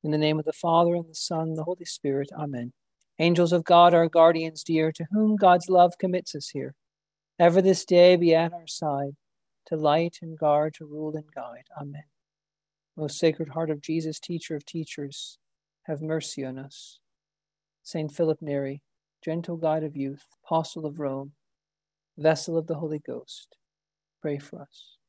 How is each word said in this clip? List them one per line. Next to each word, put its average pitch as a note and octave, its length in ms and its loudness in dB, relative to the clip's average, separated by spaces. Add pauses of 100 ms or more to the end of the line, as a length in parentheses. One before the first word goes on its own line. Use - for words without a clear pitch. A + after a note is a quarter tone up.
In D3+ 60 -6
the D3+ 80 0
name D3+ 220 0
of D3+ 60 -8
the D#3 60 -4
Father, E3+ 440 2
and E3 120 -6
the D#3+ 60 -20
Son, D#3+ 360 -6
and D#3+ 80 -6
the D#3 60 -6
Holy F3 220 -8
Spirit, C#3 480 -6
Amen. C3 400 -10 (460)
Angels E3+ 340 2
of E3+ 100 0
God, F3 300 8
our E3 160 4
guardians D#3+ 540 4
dear, D#3+ 280 0
to D#3+ 200 -10
whom G#3+ 240 2
God's F3+ 340 4
love F3 300 4
commits F3+ 340 -4
us C#3+ 160 -12
here, C3+ 240 -10 (640)
ever F3 240 6
this F#3 240 2
day F3+ 300 8
be E3+ 180 4
at E3 180 2
our E3+ 140 -16
side, C#3+ 500 -6 (520)
to D#3+ 100 -4
light D#3 420 0
and D#3+ 200 -16
guard, D3+ 340 2
to D3+ 140 -20
rule D3+ 280 -8
and D3+ 160 -12
guide. B2 360 -16 (120)
Amen. C#3+ 260 -14 (920)
Most D3+ 220 -8
Sacred D#3+ 300 0
Heart D#3+ 200 -6
of D3 100 -6
Jesus, D#3+ 400 -6
teacher E3 360 -8
of C#3+ 100 -10
teachers, - 720 -12 (460)
have D3+ 180 -8
mercy D#3 420 -6
on C3 140 -10
us. - 420 -20 (840)
Saint D#3 280 -8
Philip D#3+ 300 -2
Neri, C#3 400 -6 (420)
gentle E3+ 340 -8
guide D#3+ 260 -2
of D3+ 120 -10
youth, C#3 300 -10 (180)
apostle D#3+ 440 -4
of D3 120 -10
Rome, C#3 360 -8 (800)
vessel D#3+ 400 0
of D#3+ 80 -4
the D#3+ 140 -6
Holy D#3 180 -6
Ghost, - 580 -14 (640)
pray C#3+ 200 -6
for C#3+ 240 -18
us. - 340 -20 (120)